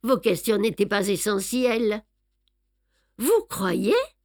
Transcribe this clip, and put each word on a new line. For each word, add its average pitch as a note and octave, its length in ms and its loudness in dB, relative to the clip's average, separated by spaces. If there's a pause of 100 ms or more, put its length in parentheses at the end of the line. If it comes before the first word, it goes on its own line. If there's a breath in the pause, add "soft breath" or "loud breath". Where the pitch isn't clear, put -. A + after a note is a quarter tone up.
Vos B3+ 140 2
questions G#3 400 0
n'étaient G#3 280 0
pas G3+ 220 0
essentielles. » « G#3+ 960 0 (1120)
Vous F4+ 320 2
croyez ? - 460 0 (300)